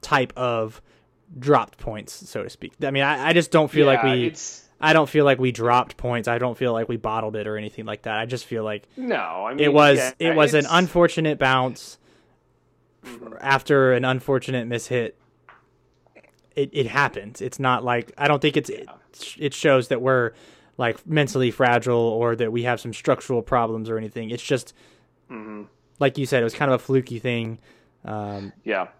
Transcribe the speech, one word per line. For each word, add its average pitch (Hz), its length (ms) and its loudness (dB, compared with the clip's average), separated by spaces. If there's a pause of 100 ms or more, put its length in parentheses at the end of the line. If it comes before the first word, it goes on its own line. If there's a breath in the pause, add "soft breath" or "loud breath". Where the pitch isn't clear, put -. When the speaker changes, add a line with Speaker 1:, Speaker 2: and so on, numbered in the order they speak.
Speaker 1:
type 131 360 -2
of 113 440 -4 (580 soft breath)
dropped 127 400 2
points, - 500 -12
so - 140 -8
to 95 80 -10
speak. - 220 -16 (100)
I 139 80 -2
mean, 139 120 0
I, 143 260 0
I 165 40 4
just 170 180 4
don't 156 200 4
feel 147 160 6
like 135 160 6
Speaker 2:
Yeah, 131 100 2
Speaker 1:
we, 123 140 0
Speaker 2:
it's - 380 -10 (160)
Speaker 1:
I 156 140 4
don't 156 140 4
feel 151 180 2
like 131 120 4
we 127 140 2
dropped 120 460 2
points. 120 280 -4
I 120 120 0
don't 123 180 -2
feel 123 160 0
like 113 160 -2
we 120 80 -4
bottled 110 400 -4
it 104 100 -6
or 107 120 -6
anything 107 260 -12
like 107 180 -10
that. 110 160 -4
I 110 80 -2
just 123 200 -8
feel 110 180 -6
like 104 320 -8
Speaker 2:
No, 254 180 -4 (320)
I 113 40 -4
mean, 139 100 -4
Speaker 1:
it 147 120 4
was, 147 260 8
Speaker 2:
yeah, 131 200 -2
Speaker 1:
it 165 160 0
was 151 200 4
an 151 60 6
Speaker 2:
it's 143 100 -2
Speaker 1:
unfortunate 165 680 2
bounce 131 600 0 (1040 soft breath)
Speaker 2:
Mm-hmm. 117 360 -18
Speaker 1:
after 135 540 4
an 123 100 0
unfortunate 127 640 -2
mishit. 117 440 -4 (1400)
It, 139 180 -2
it 135 140 -2
happens. 117 540 -2
It's 120 180 -10
not 127 240 0
like, 123 360 -4
I 143 100 0
don't 147 140 2
think 151 160 2
it's, 147 100 -6
Speaker 2:
Yeah. - 120 -12 (320)
Speaker 1:
it, - 260 -18
it 143 160 -6
shows 135 340 2
that 123 140 -2
we're, 127 300 2 (440 soft breath)
like, 117 300 -4
mentally 139 440 0
fragile 120 480 2
or 117 380 0
that 113 160 -2
we 120 120 -2
have 120 140 0
some 117 140 -10
structural 123 480 -2
problems 113 480 -2
or 113 80 -4
anything. 110 320 -8
It's 120 140 -8
just, - 320 -4 (560 soft breath)
Speaker 2:
Mm-hmm. 107 320 -14 (360)
Speaker 1:
like 139 200 0
you 135 80 -2
said, 127 160 0
it - 20 2
was 113 100 -2
kind 143 160 0
of 127 80 2
a - 60 -8
fluky 123 340 -2
thing. 113 400 -6 (460 soft breath)
Um, 101 480 -10 (120)
Speaker 2:
Yeah. 95 240 -4 (120)